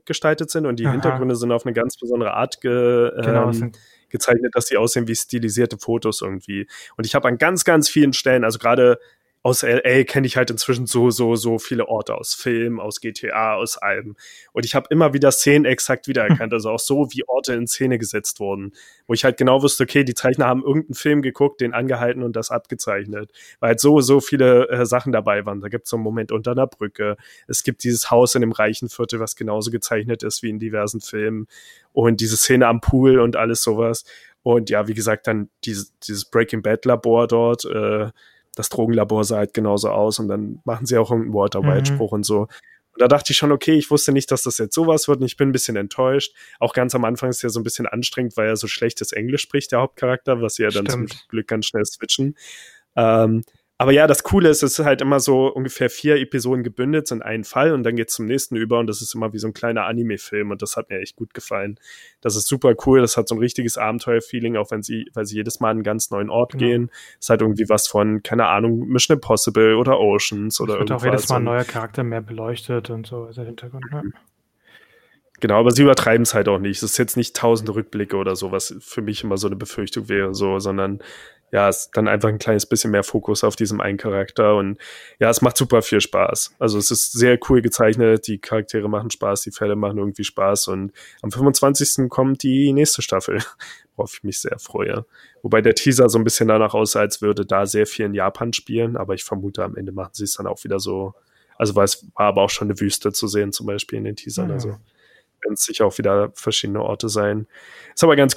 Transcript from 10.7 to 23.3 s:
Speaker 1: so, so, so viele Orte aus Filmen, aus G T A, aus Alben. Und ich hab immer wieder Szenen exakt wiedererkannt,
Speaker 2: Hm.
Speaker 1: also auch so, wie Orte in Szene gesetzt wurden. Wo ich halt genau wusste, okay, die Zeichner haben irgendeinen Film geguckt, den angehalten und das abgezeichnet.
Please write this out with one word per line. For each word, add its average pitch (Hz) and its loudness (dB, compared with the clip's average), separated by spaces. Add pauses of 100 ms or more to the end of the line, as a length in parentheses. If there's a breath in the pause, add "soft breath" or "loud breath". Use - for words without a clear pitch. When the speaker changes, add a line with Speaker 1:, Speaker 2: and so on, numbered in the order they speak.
Speaker 1:
so, 120 2
so, 117 0
so 113 -2
viele 117 -4
Orte 110 -4
aus - -8
Filmen, 117 -4
aus 104 -10
G 113 -10
T - -10
A, 110 -2
aus 107 -4
Alben. 101 -4 (380 loud breath)
Und 117 -2
ich - -4
hab 135 0
immer 151 4
wieder 139 4
Szenen 143 4
exakt 127 -2
wiedererkannt, 117 0
Speaker 2:
Hm. - -4
Speaker 1:
also 110 -2
auch 117 -2
so, 139 0
wie 127 -8
Orte 127 -2
in 120 -2
Szene 127 0
gesetzt 107 -6
wurden. 98 -6 (320 soft breath)
Wo 117 -2
ich 117 0
halt 135 2
genau 131 4
wusste, 139 2
okay, 139 2
die 123 -4
Zeichner 131 0
haben 127 0
irgendeinen 143 -2
Film 147 2
geguckt, 135 0
den 120 -2
angehalten 123 -2
und 120 -4
das 117 -6
abgezeichnet. 104 -6 (280 loud breath)